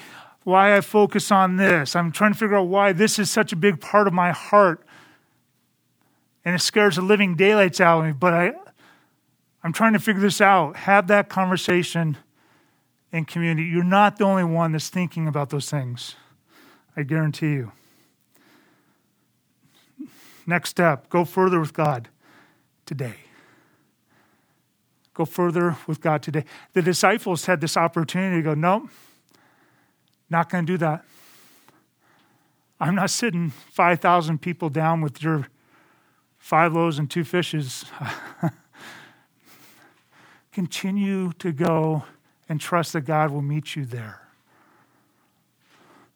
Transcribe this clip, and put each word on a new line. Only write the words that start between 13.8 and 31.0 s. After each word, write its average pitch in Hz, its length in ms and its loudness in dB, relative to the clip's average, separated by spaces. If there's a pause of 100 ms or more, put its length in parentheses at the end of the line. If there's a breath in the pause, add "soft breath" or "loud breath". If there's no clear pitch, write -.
not 202 340 4
the 220 60 0
only 190 200 2
one 165 280 0
that's 156 160 -4
thinking 165 380 -4
about 143 240 -4
those 143 200 -6
things. 123 460 -8 (800 soft breath)
I 151 60 -4
guarantee 156 500 -2
you. 123 200 -6 (2750 loud breath)
Next 170 240 -2
step, 165 380 0
go 175 160 0
further 180 340 0
with 156 140 -4
God 143 360 -4 (760 soft breath)
today. 131 320 -10 (2000 soft breath)
Go 170 100 -4
further 175 520 -2 (100)
with 156 140 -6
God 151 220 -2
today. 147 220 -4 (300 loud breath)
The 190 80 2
disciples 180 640 0
had 180 140 0
this 156 160 -4
opportunity 175 600 -2
to 165 60 0
go, 151 120 -2
"Nope, 185 360 -2 (1400 soft breath)
not 165 220 -2
gonna 175 160 -2
do 180 100 -2
that. 160 280 -2 (1700 soft breath)